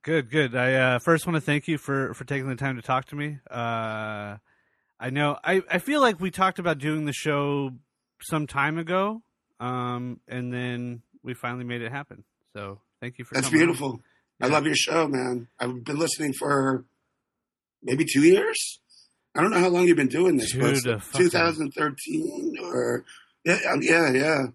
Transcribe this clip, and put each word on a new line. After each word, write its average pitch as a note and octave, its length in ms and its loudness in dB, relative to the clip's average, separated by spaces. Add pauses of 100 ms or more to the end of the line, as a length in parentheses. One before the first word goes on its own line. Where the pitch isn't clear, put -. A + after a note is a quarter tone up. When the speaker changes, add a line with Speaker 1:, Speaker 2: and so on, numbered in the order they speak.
Speaker 1:
Good, C#3+ 300 0
good. C3+ 240 0
I, B2+ 180 2
uh, B2+ 260 4
first E3 260 2
wanna D#3+ 160 0
thank D3 260 0
you D#3 100 0
for, C3+ 360 -4
for - 100 -12
taking C3+ 240 -6
the C3 80 -4
time C3+ 220 -4
to A2+ 40 -12
talk C3 260 -2
to D3 80 -16
me. D3 220 -6 (120)
Uh, A2 880 -6 (640)
I B2 120 -6
know, D3 320 0
I, F#3 260 2
I F3+ 100 0
feel C#4+ 220 0
like A3 180 4
we F3+ 120 -4
talked F#3+ 280 0
about E3+ 180 0
doing D#3 280 -2
the C#3+ 80 -2
show C#3+ 580 -2 (500)
some D3+ 260 -4
time D3 300 0
ago, F#3+ 440 -2 (380)
um, B2 680 -6
and B2 260 -6
then B2 480 -6 (200)
we B2+ 120 -10
finally B2 320 -8
made A#2+ 160 -6
it A#2 100 -8
happen. C3 320 -14 (300)
So G2+ 260 -12 (220)
thank B2 180 -12
you B2 60 -12
for - 100 -20
Speaker 2:
That's C3+ 120 0
Speaker 1:
coming D#3+ 140 2
on. E3+ 60 6
Speaker 2:
beautiful. C3+ 340 -4 (400)
I B2 60 0
Speaker 1:
Yeah. C#3+ 60 4
Speaker 2:
love D3+ 120 2
your C#3+ 100 0
show, D#3 320 2
man. B2+ 400 -2 (120)
I've B2 240 -6
been C#3+ 160 -4
listening D3+ 340 -2
for C3+ 520 0 (960)
maybe C3+ 280 0
two C#4 120 4
years. G#4 560 4 (560)
I C#3+ 60 2
don't G3+ 100 4
know F#3 80 2
how F#3 100 6
long F3 180 4
you've E3+ 100 8
been C#3 100 2
doing D#3 300 4
this, A2+ 180 -2
but C3 160 2
it's C3 120 2
Speaker 1:
Dude, A#2+ 100 0
Speaker 2:
like G2+ 100 -4
Speaker 1:
fucking - 220 2
Speaker 2:
two E3+ 40 6
thousand E3 420 0
thirteen D#3 920 -4
or, A#2+ 400 -2 (400)
yeah, F3+ 140 2 (160)
um, D3 80 0
yeah, D#3+ 320 6
yeah. C#3+ 300 2 (120)